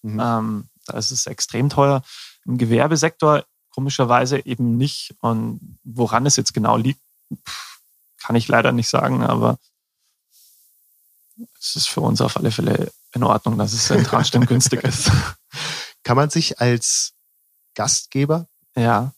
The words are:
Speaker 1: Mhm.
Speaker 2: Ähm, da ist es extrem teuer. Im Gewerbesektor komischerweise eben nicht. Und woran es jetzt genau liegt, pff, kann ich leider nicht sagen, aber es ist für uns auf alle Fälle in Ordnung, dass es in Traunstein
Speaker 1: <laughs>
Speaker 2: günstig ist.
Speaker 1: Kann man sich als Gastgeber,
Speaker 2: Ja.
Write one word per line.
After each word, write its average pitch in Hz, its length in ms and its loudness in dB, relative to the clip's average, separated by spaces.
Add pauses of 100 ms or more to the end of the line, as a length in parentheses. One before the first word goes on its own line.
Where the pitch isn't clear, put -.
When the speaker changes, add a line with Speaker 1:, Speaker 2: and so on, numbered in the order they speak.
Speaker 1:
Mhm. 107 180 -6
Speaker 2:
Ähm, 110 420 -2 (220)
da - 120 -10
ist 113 140 -4
es 127 140 -4
extrem - 440 -2
teuer. 139 340 2 (420)
Im 123 140 -2
Gewerbesektor 151 840 2 (280)
komischerweise 131 760 0
eben 120 320 -2
nicht. - 440 -4
Und 113 640 -4
woran 120 440 -2
es 139 80 2
jetzt - 180 -4
genau 117 240 0
liegt, 127 240 -2 (440)
pff, - 340 -16 (420)
kann - 140 -2
ich 113 120 2
leider 117 240 4
nicht 120 180 0
sagen, 127 340 0
aber 120 340 2 (2000)
es - 160 -8
ist 156 140 -4
für - 120 -4
uns 117 200 0
auf - 160 -2
alle 113 140 0
Fälle - 400 -2 (220)
in 120 100 0
Ordnung, 113 340 2
dass 104 160 -2
es 113 160 -2
in - 140 4
Traunstein - 420 2
Speaker 1:
<laughs> - 20 0
Speaker 2:
günstig - 360 2
ist. - 280 0 (920)
Speaker 1:
Kann 120 140 2
man 147 120 4
sich - 320 -4
als - 520 0 (600)
Gastgeber, 156 720 -2 (280)
Speaker 2:
Ja. 117 420 2